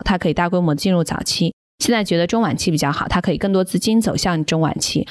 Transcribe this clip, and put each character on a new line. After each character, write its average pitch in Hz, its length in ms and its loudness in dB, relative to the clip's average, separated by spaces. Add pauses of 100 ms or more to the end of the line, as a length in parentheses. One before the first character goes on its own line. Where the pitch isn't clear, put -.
他 196 100 2
可 175 140 0
以 151 40 2
大 175 140 0
规 180 120 0
模 160 160 2
进 185 180 0
入 170 100 2
早 - 200 -4
期， - 280 -2 (280)
现 - 120 0
在 220 120 2
觉 175 140 0
得 175 100 2
中 226 120 0
晚 175 160 0
期 - 140 -2
比 156 80 2
较 147 140 0
好， - 160 -4
他 175 120 0
可 175 140 0
以 - 40 -2
更 196 140 -2
多 190 120 4
资 185 160 -2
金 220 200 2
走 214 160 0
向 165 300 0
中 160 160 0
晚 156 180 0
期， - 320 -2